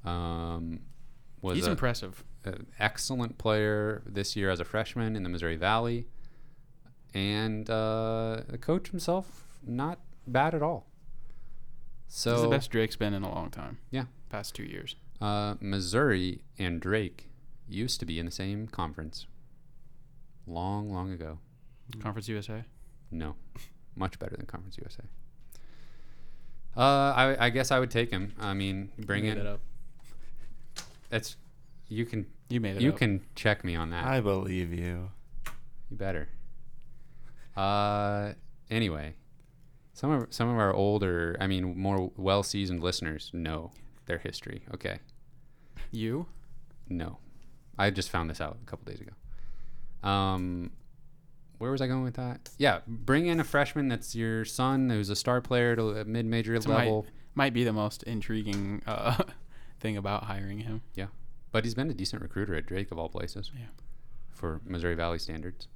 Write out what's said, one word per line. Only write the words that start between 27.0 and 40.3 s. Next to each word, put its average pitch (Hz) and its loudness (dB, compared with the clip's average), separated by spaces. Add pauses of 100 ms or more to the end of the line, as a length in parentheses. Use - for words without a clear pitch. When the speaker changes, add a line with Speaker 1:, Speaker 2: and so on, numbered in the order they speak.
Speaker 1:
I, 127 8
I 120 8
guess 127 4
I 131 8
would 127 4
take 117 4
him. 98 0
I 101 0
mean, 98 0
bring 101 0
Speaker 2:
You 107 4
made 107 2
Speaker 1:
in 101 2
Speaker 2:
that 98 6
up. 104 2 (1500)
Speaker 1:
That's, 220 -2 (520)
you 113 0
can, 110 -2 (220)
Speaker 2:
You 123 2
made 98 0
it 95 2
Speaker 1:
you 139 8
Speaker 2:
up. 190 0
Speaker 1:
can 101 4 (120)
check - 4
me 87 2
on 82 0
that. 85 0
Speaker 3:
I 131 4
believe 92 2
you. 87 -2 (800)
Speaker 1:
You 107 -4
better. 95 0 (1300)
Uh, 104 2 (380)
anyway, 85 2 (760)
some - 0
of, 127 2